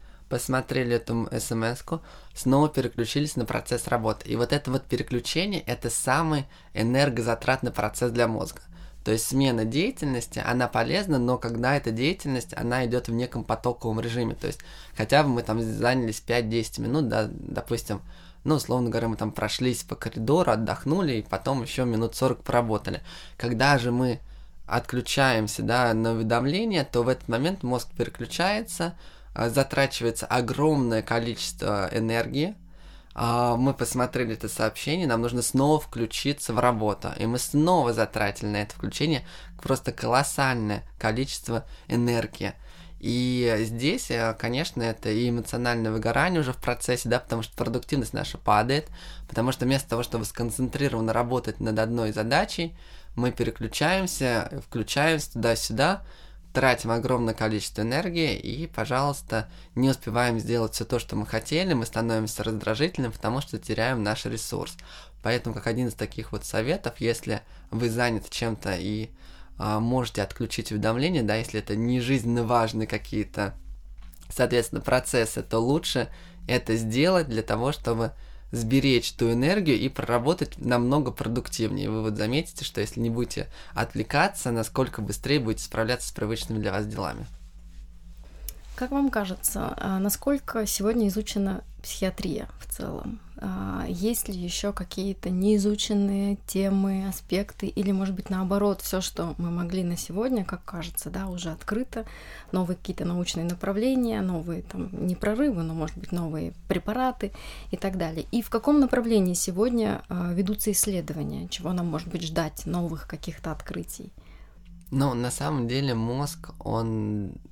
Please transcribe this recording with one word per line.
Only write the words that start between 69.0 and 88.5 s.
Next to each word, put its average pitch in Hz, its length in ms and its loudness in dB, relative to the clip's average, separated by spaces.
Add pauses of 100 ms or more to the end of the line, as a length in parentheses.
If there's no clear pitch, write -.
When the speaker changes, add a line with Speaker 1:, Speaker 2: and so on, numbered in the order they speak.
Speaker 1:
а, 107 220 0
можете 117 440 0
отключить - 480 -6
уведомления, 117 520 2
да, 104 120 2
если 110 240 -2
это 104 180 -2
не 123 240 2
жизненно 120 420 2
важные 110 440 2
какие-то, 104 640 -4 (760)
соответственно, 120 520 2
процессы, 123 640 2
то 113 160 0
лучше 131 500 2 (380)
это 120 280 2
сделать 139 540 4
для 110 140 0
того, 113 280 0
чтобы 117 400 0 (400)
сберечь 120 640 4
ту 117 180 2
энергию 147 480 4
и 127 80 0
проработать 131 680 0
намного 123 540 2
продуктивнее. 110 800 -2
Вы 110 120 -2
вот 107 160 0
заметите, 117 480 -2
что - 160 -4
если 104 180 -4
не 117 100 2
будете 117 380 -2 (260)
отвлекаться, 135 800 0
насколько 117 500 0
быстрее 120 380 0
будете 110 240 -2
справляться 113 460 -2
с - 20 -8
привычными 110 480 -2
для 104 140 0
вас 104 120 0
делами. 98 400 -4 (1500)